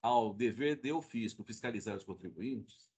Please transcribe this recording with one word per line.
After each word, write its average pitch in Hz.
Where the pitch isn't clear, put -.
ao 117
dever 120
de 131
ofício 120
fiscalizar 110
os -
contribuintes 95